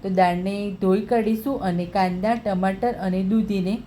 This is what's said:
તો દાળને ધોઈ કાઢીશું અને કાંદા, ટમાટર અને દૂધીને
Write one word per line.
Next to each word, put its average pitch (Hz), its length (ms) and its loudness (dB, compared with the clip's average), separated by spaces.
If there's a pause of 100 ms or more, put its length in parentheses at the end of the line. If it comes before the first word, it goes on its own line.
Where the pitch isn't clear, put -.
તો 196 60 -6
દાળને 185 720 0
ધોઈ 190 200 4
કાઢીશું 220 600 0
અને 175 240 0
કાંદા, 185 500 0
ટમાટર 196 580 0
અને 190 300 -2
દૂધીને 196 640 0